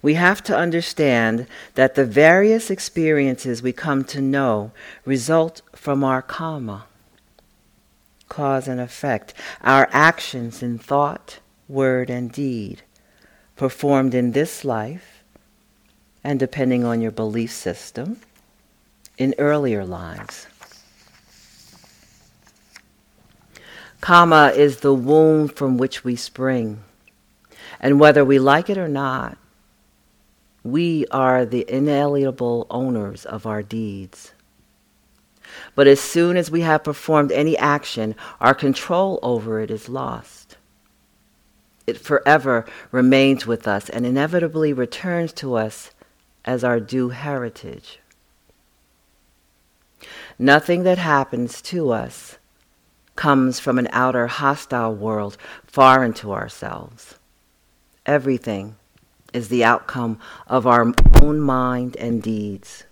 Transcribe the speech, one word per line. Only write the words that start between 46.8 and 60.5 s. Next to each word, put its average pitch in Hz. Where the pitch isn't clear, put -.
heritage. 123
Nothing 151
that 180
happens 135
to 160
us -
comes 131
from 127
an 123
outer 127
hostile 127
world 104
foreign 131
to 104
ourselves. -
Everything 120
is 120
the 120
outcome 117
of 123